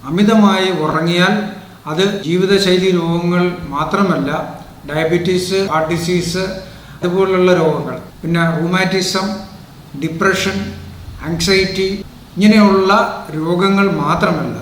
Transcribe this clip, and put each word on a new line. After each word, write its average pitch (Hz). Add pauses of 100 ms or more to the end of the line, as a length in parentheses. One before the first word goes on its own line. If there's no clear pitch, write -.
അമിതമായി 190 (160)
ഉറങ്ങിയാൽ 175 (580)
അത് 175 (220)
ജീവിതശൈലി 185 (100)
രോഗങ്ങൾ 175 (320)
മാത്രമല്ല, 156 (640)
ഡയബറ്റീസ്, 175 (140)
ഹാർട്ട് 160
ഡിസീസ്, 175 (560)
അതുപോലുള്ള 185 (100)
രോഗങ്ങൾ, 147 (240)
പിന്നെ 170 (100)
റൂമാറ്റിസം, 185 (760)
ഡിപ്രഷൻ, 190 (680)
ആങ്സൈറ്റി, 190 (480)
ഇങ്ങനെയുള്ള 196 (460)
രോഗങ്ങൾ 196 (160)
മാത്രമല്ല 156